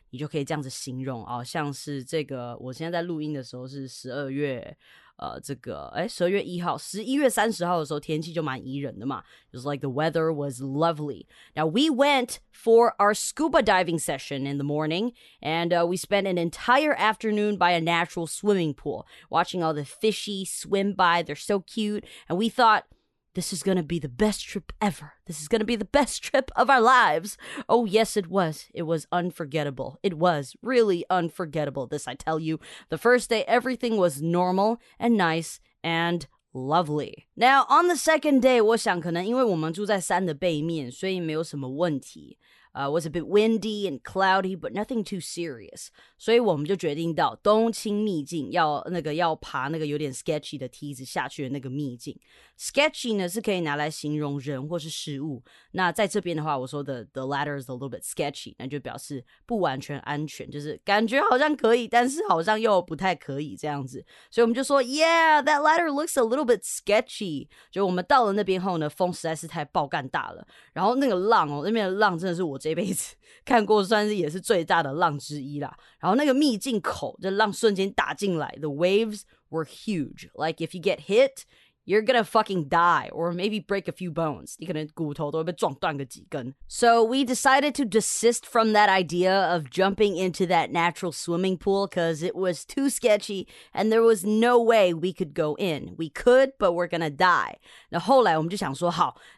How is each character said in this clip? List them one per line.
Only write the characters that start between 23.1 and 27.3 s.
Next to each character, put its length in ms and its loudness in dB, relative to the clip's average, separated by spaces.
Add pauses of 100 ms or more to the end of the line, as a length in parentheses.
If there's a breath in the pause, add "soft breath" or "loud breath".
"This 180 -6
is 100 -6
gonna 220 0
be 160 -4
the 80 -8
best 360 0
trip 360 -10
ever. 320 -2 (140)
This 140 -12
is 60 -12
gonna 180 0
be 120 0
the 80 -6
best 360 2
trip 360 -2
of 120 4
our 120 8
lives." 560 4 (320 loud breath)